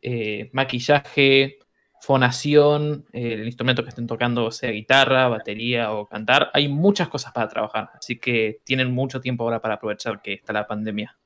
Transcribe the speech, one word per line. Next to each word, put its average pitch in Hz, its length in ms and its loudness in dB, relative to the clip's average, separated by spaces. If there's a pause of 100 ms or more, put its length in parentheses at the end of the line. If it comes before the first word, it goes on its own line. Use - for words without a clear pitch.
eh, 110 500 -6
maquillaje, 139 1040 2 (440)
fonación, 147 1080 4
eh, 117 220 -6
el 110 120 -8
instrumento 123 360 0
que 135 80 -8
estén 120 160 -8
tocando, 117 440 0
sea 127 200 -8
guitarra, 131 580 4
batería 113 640 -4
o 104 140 -6
cantar, 123 480 0
hay 147 140 2
muchas 170 400 2
cosas - 240 -10
para 113 160 -2
trabajar, 107 460 -6
así - 240 -10
que 110 460 -2
tienen 131 280 -2
mucho 131 280 -4
tiempo 120 240 -4
ahora 117 160 -2
para 110 140 -4
aprovechar 107 480 -8
que 101 120 -10
está - 200 -12
la 104 120 -2
pandemia. 107 600 -8